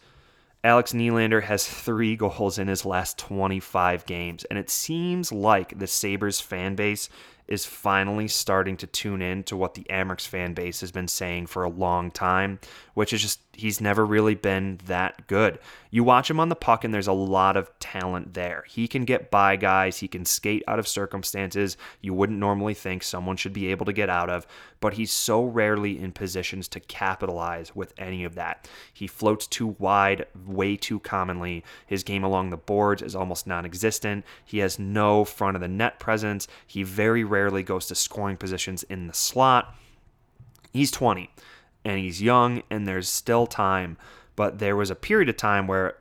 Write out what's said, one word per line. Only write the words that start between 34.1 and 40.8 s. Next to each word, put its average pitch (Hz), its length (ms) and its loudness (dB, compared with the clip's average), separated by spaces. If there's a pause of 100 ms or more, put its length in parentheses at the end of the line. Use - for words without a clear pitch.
He 107 140 -6
has 95 200 0
no 104 480 4
front 98 300 -2
of 90 40 -6
the 90 80 -4
net 104 320 -2
presence. 107 480 -2 (180)
He 98 160 -6
very 107 400 2
rarely 98 400 2
goes 92 240 -4
to - 80 -8
scoring 101 420 -2
positions 92 480 -6
in 92 220 -8
the 82 80 -10
slot. 127 600 2 (960)
He's 135 180 2